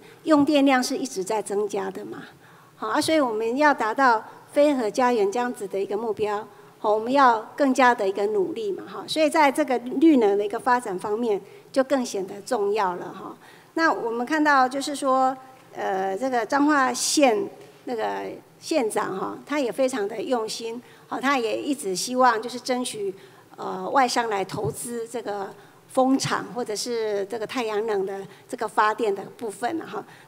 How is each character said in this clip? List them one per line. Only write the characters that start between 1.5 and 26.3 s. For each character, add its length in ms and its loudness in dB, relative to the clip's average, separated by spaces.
加 240 -6
的 140 -12
嘛， 200 -14
好 120 -8
啊， 120 0
所 140 0
以 40 4
我 140 2
们 240 -2
要 160 6
达 220 -2
到 280 4
非 220 4
核 160 -2
家 200 2
园 220 2
这 80 -2
样 100 -2
子 160 -10
的 140 -6
一 60 -4
个 100 -4
目 160 -4
标， 340 -4
好， 140 0
我 60 2
们 120 -4
要 300 6
更 160 2
加 220 6
的 120 -2
一 60 0
个 140 -2
努 260 0
力 200 -6
嘛 140 -8
哈。 220 -14
所 140 0
以 80 4
在 200 6
这 140 0
个 140 0
绿 400 6
能 180 6
的 80 0
一 40 -4
个 120 -4
发 180 2
展 200 -6
方 200 -4
面， 220 0
就 100 2
更 220 0
显 220 -6
得 160 -14
重 320 0
要 220 0
了 100 -10
哈。 280 -14
那 180 2
我 200 -2
们 160 -4
看 180 0
到 240 6
就 140 -4
是 120 -6
说， 400 2
呃， 440 -4
这 100 -4
个 160 0
彰 220 2
化 260 2
县 560 4
那 120 -6
个 280 -4
县 320 0
长 260 -4
哈， 280 -6
他 160 -2
也 100 0
非 160 0
常 220 -2
的 120 -8
用 280 -2
心， 320 -8
好， 140 -8
他 180 2
也 220 -2
一 140 -2
直 200 -4
希 220 -4
望 240 4
就 80 -8
是 100 -8
争 240 -4
取， 320 -6
呃， 340 -8
外 180 4
商 200 -2
来 160 -2
投 260 -4
资 360 -10
这 160 -10
个 320 -8
风 260 4
场 360 -2